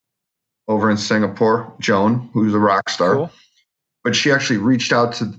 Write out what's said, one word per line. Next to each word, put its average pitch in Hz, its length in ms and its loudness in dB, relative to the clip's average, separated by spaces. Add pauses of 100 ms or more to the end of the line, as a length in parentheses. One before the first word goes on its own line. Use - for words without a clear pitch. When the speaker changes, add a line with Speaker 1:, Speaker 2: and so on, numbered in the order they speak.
(680)
Speaker 1:
over 107 220 2
in 104 60 2
Singapore, 110 840 0
Joan, 113 560 0
who's 107 180 2
a 104 60 0
rock 101 300 2
star. 90 260 0
Speaker 2:
Cool. 156 160 -2 (760)
Speaker 1:
But 117 120 -2
she 143 160 2
actually 131 260 0
reached 117 340 0
out 120 220 2
to 104 240 -6